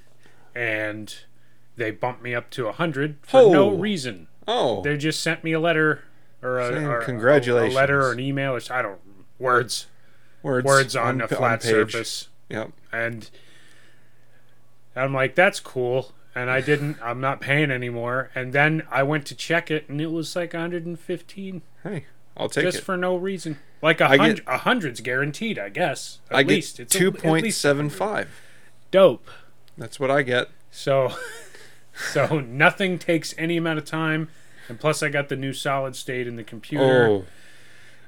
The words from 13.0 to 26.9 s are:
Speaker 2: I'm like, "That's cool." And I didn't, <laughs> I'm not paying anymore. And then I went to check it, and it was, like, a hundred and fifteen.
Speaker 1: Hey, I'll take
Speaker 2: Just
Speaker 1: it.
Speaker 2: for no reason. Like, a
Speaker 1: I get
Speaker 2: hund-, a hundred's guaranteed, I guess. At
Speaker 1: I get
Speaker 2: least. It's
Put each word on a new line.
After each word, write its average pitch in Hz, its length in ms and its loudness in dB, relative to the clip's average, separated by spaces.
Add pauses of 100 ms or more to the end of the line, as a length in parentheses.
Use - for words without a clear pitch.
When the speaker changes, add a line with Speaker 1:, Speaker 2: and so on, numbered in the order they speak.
Speaker 2:
I'm 135 180 -2
like, 131 200 0
"That's 196 260 4
cool." 123 520 -4 (220)
And 123 160 -4
I 131 100 2
didn't, 147 380 0
<laughs> - 40 -16
I'm 120 180 -6
not 135 200 -2
paying 143 300 2
anymore. 123 640 -4
And 127 180 -6
then 151 380 4
I 131 120 2
went 143 240 0
to 131 80 -10
check 165 360 -2
it, 156 180 -4
and 143 120 -6
it 160 100 -4
was, 160 260 -6
like, 170 180 -4
a 170 40 -6
hundred 170 280 -6
and 170 120 -8
fifteen. 185 640 -10 (200)
Speaker 1:
Hey, 175 240 -8 (300)
I'll 110 120 -4
take 156 160 0
Speaker 2:
Just 180 140 -2
Speaker 1:
it. - 60 -12
Speaker 2:
for 190 120 -4
no 180 200 -2
reason. 175 420 -6 (240)
Like, 160 180 4
a 160 80 6
Speaker 1:
I 135 80 10
get 165 40 8
Speaker 2:
hund-, 214 260 4
a 127 120 -2
hundred's 185 420 0
guaranteed, 143 580 -4
I 101 100 -8
guess. 139 500 -4 (120)
At 117 80 0
Speaker 1:
I 139 40 10
get 165 120 4
Speaker 2:
least. - 260 -2
It's - 140 -2